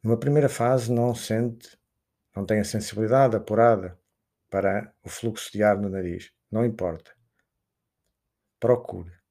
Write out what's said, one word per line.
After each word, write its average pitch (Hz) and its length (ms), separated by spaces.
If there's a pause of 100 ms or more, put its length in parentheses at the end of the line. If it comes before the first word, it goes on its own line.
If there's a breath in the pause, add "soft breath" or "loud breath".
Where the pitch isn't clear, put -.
Numa 113 160
primeira 143 300
fase 123 440
não 120 220
sente, 120 640 (560)
não 101 100
tem 107 160
a 101 40
sensibilidade 110 720
apurada 107 600 (500)
para 98 460 (100)
o - 40
fluxo - 440
de 104 100
ar 104 160
no 101 100
nariz. 92 440 (180)
Não 110 140
importa. 92 500 (1400)
Procure. 107 540 (180)